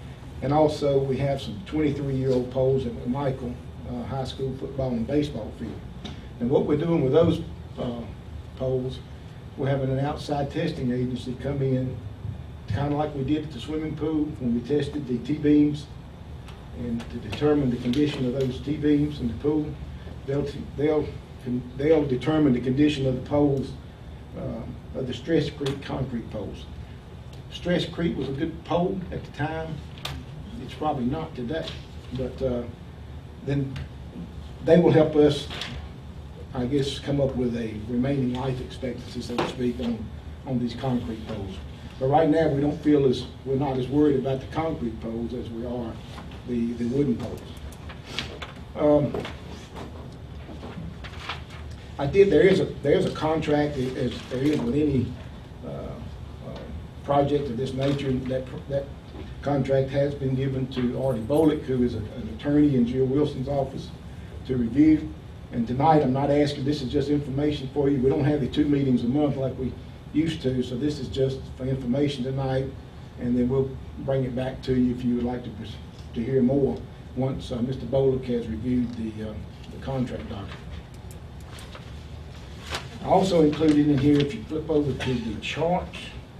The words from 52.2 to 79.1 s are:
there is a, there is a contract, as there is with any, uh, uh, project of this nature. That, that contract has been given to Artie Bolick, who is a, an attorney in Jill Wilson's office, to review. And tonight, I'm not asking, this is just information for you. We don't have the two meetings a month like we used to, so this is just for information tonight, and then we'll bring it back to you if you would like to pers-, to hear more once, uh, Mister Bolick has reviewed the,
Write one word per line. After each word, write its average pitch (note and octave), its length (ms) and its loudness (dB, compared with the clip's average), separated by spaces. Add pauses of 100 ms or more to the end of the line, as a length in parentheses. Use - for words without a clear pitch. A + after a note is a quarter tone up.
there D3+ 120 8
is F#3 180 8
a, - 40 4 (180)
there C#3+ 120 6
is F#3 120 4
a - 40 0
contract, D3 640 2
as B2+ 360 -2 (180)
there B2+ 120 -2
is C#3+ 180 4
with A#2 140 0
any, C#3 380 2 (540)
uh, - 40 -8
uh, - 880 -10 (460)
project C#3+ 440 4
of A2+ 80 -4
this C3 160 -2
nature. C#3 400 0
That, B2+ 320 -2 (240)
that C#3 160 -2 (580)
contract C3+ 480 2
has C#3 240 2
been C3 200 0
given C3 340 0
to B2+ 340 0
Artie A#2+ 180 0
Bolick, D3 420 4
who B2+ 200 2
is A#2+ 120 4
a, G#2+ 40 -4
an - 400 -8
attorney D3 380 6
in A#2 100 6
Jill C3 200 2
Wilson's C3+ 420 2
office, C#3 400 -2 (580)
to B2+ 100 0
review. C#3+ 560 6 (380)
And A#2+ 160 0
tonight, D3 360 6
I'm B2+ 100 4
not C#3 180 2
asking, C#3+ 340 4
this C#3 180 0
is A#2+ 100 -4
just C#3 160 2
information C#3+ 680 0
for C#3+ 140 4
you. C#3 100 4
We C3 120 4
don't D3 140 2
have D3 160 4
the A#2 80 0
two D3 180 2
meetings C3 360 4
a A#2 60 0
month C#3+ 280 2
like C3 220 -2
we B2+ 140 -2 (400)
used E3 300 0
to, B2+ 200 2
so B2 140 -4
this D3 240 -2
is A#2 80 -6
just C3+ 320 0 (160)
for B2+ 80 -8
information C3 580 0
tonight, C3 440 0 (540)
and B2 160 2
then B2 120 4
we'll C3+ 220 2 (300)
bring C3+ 240 2
it A#2 120 -4
back B2+ 260 -4
to C3 120 0
you B2 200 4
if B2+ 100 -6
you A#2+ 120 4
would A#2+ 80 0
like A#2+ 200 -2
to A2 60 -8
pers-, G#2 260 -10 (380)
to A#2 80 -2
hear C3 200 4
more B2+ 340 4 (400)
once, C3+ 340 -2
uh, B2 60 -2
Mister A#2+ 300 -2
Bolick C3 380 4
has A#2+ 220 0
reviewed A#2 480 0
the, G#2+ 360 -6